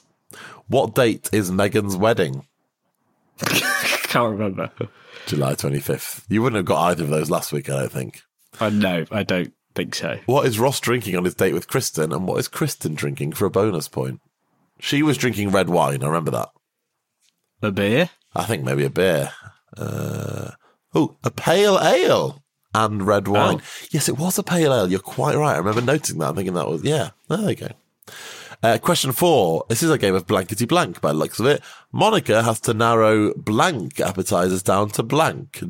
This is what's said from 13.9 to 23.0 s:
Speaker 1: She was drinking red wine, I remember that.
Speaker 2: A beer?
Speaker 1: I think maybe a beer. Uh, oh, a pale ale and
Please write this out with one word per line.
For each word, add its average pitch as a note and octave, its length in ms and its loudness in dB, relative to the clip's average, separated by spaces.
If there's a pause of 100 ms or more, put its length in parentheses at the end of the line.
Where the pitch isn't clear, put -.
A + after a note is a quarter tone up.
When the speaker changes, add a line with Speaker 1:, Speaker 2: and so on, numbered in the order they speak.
Speaker 1:
She C#3+ 240 0
was D3+ 160 2
drinking G#2 320 0
red F#2+ 180 2
wine, C#2 340 2
I C#2 40 -2
remember D#2 260 -2
that. A#1 180 -4 (1120)
Speaker 2:
A G#2+ 100 0
beer? G#2+ 380 2 (260)
Speaker 1:
I F2 80 -2
think F#2+ 200 -4
maybe C#2 200 0
a C2+ 60 -2
beer. D#2+ 420 0 (440)
Uh, C#2+ 760 -8 (420)
oh, - 300 0
a A#2 60 -2
pale F#3 500 2
ale D#3+ 640 2 (320)
and G#2+ 320 0